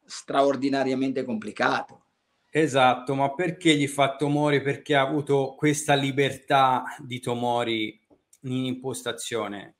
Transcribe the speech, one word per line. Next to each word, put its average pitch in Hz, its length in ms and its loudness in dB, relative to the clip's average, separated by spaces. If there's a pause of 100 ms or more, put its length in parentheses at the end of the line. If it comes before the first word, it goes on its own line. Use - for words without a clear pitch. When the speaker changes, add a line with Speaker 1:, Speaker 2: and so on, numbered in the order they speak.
Speaker 1:
straordinariamente 135 1200 0
complicato. 117 800 -4 (460)
Speaker 2:
Esatto, 135 640 4
ma 139 180 0
perché 170 420 2
gli 143 120 2
fa 135 300 0
Tomori? 147 440 2
Perché 139 340 -4
ha 139 60 6
avuto 139 560 0
questa 147 380 2
libertà 135 880 2 (140)
di 123 220 -10
Tomori 120 800 -2 (440)
in 127 240 -4
impostazione. 117 1120 -8